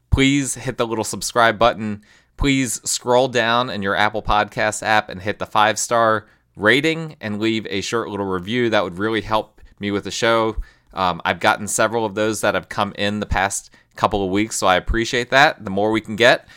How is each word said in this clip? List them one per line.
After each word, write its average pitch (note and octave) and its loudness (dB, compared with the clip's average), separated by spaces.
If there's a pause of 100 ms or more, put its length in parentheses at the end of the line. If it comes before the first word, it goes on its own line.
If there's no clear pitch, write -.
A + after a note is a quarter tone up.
please C3+ 2
hit A#2+ -8
the A#2+ 0
little A2 -4
subscribe A2+ 0
button. G#2+ -2 (340)
Please C3+ 0
scroll B2 2
down A#2+ 0
in G2+ -6
your G2 0
Apple G#2+ 0
Podcasts G#2+ 0
app G#2+ 2
and F2+ -12
hit G2+ -6
the - -8
five-star A2 2 (300)
rating D#3 0
and G#2 -6
leave A2 -2
a G2 -4
short A2+ -4
little G2+ -4
review. G2 -2
That G#2+ 2
would F2 -6
really G#2+ -2
help A2 -4 (180)
me G2+ -6
with G2+ -2
the F#2+ -10
show. A2+ 0 (380)
Um, F2 -2
I've F#2 -2
gotten G#2+ 2
several A2 0
of G2 -8
those G#2+ -2
that G#2 2
have F2+ -4
come G2+ -2
in G#2 -2
the G2+ -4
past - -2 (260)
couple G2+ 0
of F#2 -2
weeks, G#2 -2
so G#2+ -2
I F#2 6
appreciate A#2 -2
that. C3+ 4
The G2+ -6
more G2+ 0
we A2 0
can G#2+ -8
get, A#2+ 4